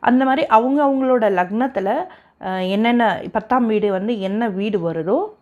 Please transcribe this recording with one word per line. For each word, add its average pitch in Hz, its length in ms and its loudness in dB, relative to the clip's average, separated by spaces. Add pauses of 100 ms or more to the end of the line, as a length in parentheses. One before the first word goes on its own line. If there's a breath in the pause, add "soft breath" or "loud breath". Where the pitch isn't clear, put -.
அந்த 254 240 4
மாதிரி 269 220 0
அவங்க 254 380 4
அவங்களோட 254 480 2
லக்னத்துல, 196 640 -2 (460 loud breath)
அஹ், 185 280 -4
என்னென்ன 220 540 0 (100)
பத்தாம் 233 340 0
வீடு 214 240 0
வந்து 202 300 -4
என்ன 208 280 -2
வீடு 190 440 -4
வருதோ 165 260 -2 (240)